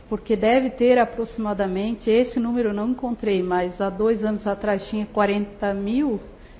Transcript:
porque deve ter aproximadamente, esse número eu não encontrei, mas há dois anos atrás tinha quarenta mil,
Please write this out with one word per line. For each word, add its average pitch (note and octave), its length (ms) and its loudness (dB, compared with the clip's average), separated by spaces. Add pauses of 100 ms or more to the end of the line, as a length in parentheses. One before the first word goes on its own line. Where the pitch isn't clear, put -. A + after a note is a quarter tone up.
porque G#3+ 300 -2
deve A#3+ 320 4
ter B3 300 4
aproximadamente, G#3+ 1120 -2
esse A#3+ 280 4
número A#3+ 300 0
eu G#3 60 -2
não G#3+ 160 -2
encontrei, A3+ 520 -2
mas F3+ 380 -2
há G3 80 0
dois G#3 340 0
anos G#3+ 240 -2
atrás G3+ 420 -2
tinha G#3+ 180 -4
quarenta G3+ 640 0
mil, G#3+ 480 0 (400)